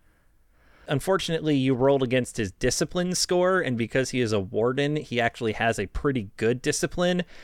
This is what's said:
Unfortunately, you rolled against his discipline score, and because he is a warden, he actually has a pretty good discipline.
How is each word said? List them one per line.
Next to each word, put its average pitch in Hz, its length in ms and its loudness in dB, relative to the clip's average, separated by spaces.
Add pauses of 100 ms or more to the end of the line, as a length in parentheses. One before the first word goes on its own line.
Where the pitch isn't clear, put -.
(920)
Unfortunately, 156 640 0
you 131 200 4
rolled 135 280 4
against 123 360 -2
his 104 140 -2
discipline 180 600 -2
score, 180 460 2
and 127 160 -2
because 120 340 0
he 127 120 0
is 110 100 0
a 107 80 2
warden, 131 560 0
he 123 240 -4
actually 117 320 0
has 113 260 0
a 101 80 -2
pretty 127 520 -2
good 120 240 2
discipline. 175 600 0 (200)